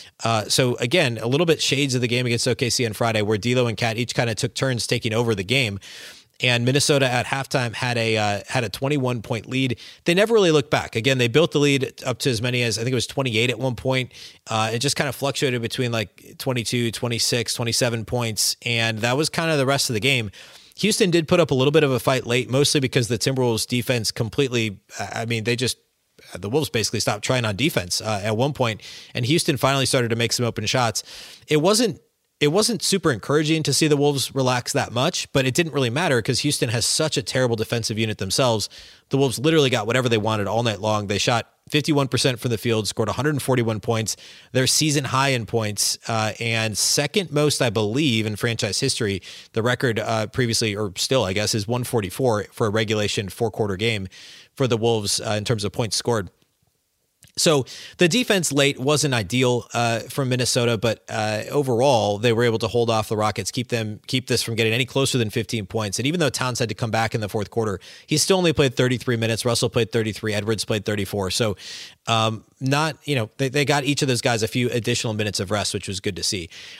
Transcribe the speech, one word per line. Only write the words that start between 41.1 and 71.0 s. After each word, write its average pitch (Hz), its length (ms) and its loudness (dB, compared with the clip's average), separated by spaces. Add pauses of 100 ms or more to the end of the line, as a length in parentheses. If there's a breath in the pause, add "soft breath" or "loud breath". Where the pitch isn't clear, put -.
shot 117 280 0 (220)
fifty-one 143 380 0
percent 127 320 0
from 127 100 -4
the 113 80 0
field, 110 300 0
scored 110 220 -2
a - 20 -2
hundred 143 240 -2
and 131 80 -4
forty-one 113 360 0
points, 113 380 -2 (360 loud breath)
their 131 120 2
season 151 380 2
high 135 260 2
in 120 160 0
points, 107 600 -2
uh, 110 320 0
and 113 360 -2
second - 560 0
most, 147 300 2
I 127 80 2
believe, 113 560 2
in 107 100 -2
franchise 113 440 -2
history. 104 420 0 (320 loud breath)
The 113 80 0
record, 120 380 0
uh, 110 260 -2
previously, 113 500 0
or 101 200 -4
still, 131 280 2
I 95 100 0
guess, 104 200 0
is 104 140 -2
one 123 160 -2
forty-four 110 680 -2
for - 140 -2
a 104 60 0
regulation 107 580 0
four-quarter 104 460 -2
game 104 320 -2 (480 loud breath)
for 135 100 0
the 117 120 2
Wolves, 110 440 0
uh, 107 160 -2
in 104 80 -4
terms 104 180 0
of 101 100 -4
points 117 220 -2
scored. 107 360 -2 (1080)
So 143 280 2 (320 loud breath)
the 175 120 6
defense 208 420 2
late 139 260 4
wasn't 135 360 2
ideal, 123 600 2
uh, 117 280 0
from 127 260 -4
Minnesota, 120 500 0
but, 110 300 -2
uh, 107 420 -2
overall 123 680 2
they 117 160 2
were 117 100 2
able 110 160 2
to 113 80 0
hold 117 220 2
off 110 180 0
the 113 80 -2
Rockets, 107 360 0
keep - 180 -6
them, 110 360 -4
keep 127 220 -4
this 120 160 0
from 117 120 -6
getting 110 180 2
any 127 100 0
closer 135 340 0
than 120 120 0
fifteen 110 360 -4
points. 107 320 -4
And 117 80 -4
even 165 140 -2
though 147 100 2
Towns 127 300 -2
had 117 80 0
to 107 80 -6
come 117 160 -4
back 113 240 0
in 113 60 -2
the 104 80 -6
fourth 104 200 -4
quarter, 107 300 -2 (260 loud breath)
he 151 120 -2
still 190 200 4
only 175 140 2
played 131 240 2
thirty-three 127 400 2
minutes. 113 300 -2
Russell 117 240 2
played 117 240 0
thirty-three. 110 400 -2
Edwards 104 320 -2
played 107 180 -2
thirty-four. 101 480 -2